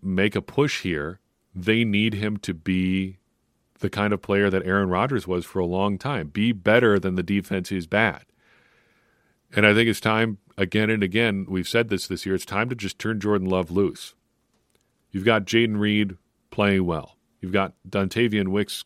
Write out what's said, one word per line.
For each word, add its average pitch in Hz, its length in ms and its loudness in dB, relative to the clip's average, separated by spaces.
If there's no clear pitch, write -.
make 95 340 0
a 101 60 -2
push - 400 -2
here, 82 380 -6
they 110 300 0
need 107 300 0
him 107 240 -4
to 98 160 -6
be 92 640 -2
the 101 100 -2
kind 104 240 -2
of 95 80 -4
player 101 280 2
that 92 160 0
Aaron 95 240 2
Rodgers 101 380 -2
was 90 180 -4
for - 140 -6
a 90 60 0
long 95 320 -2
time. 120 320 -6
Be 107 220 0
better 107 480 4
than 92 160 -4
the 92 80 -2
defense 95 480 -2
is 90 160 -4
bad. 104 380 0
And 104 100 4
I 104 80 8
think 113 160 4
it's 104 120 -2
time, 110 360 0
again 107 320 0
and 110 120 0
again, 101 480 0
we've 92 180 -2
said 117 220 0
this 98 180 -4
this - 180 -6
year, 95 100 0
it's 90 100 -4
time 110 240 -4
to 127 60 -6
just 104 240 -8
turn 110 200 -4
Jordan 98 300 0
Love 92 220 0
loose. 95 420 -2
You've 98 140 -2
got 110 200 4
Jayden 113 340 2
Reed 104 380 0
playing 98 340 2
well. 80 300 -4
You've 92 120 -8
got 98 200 0
Dontavian 101 600 0
Wicks 101 360 -4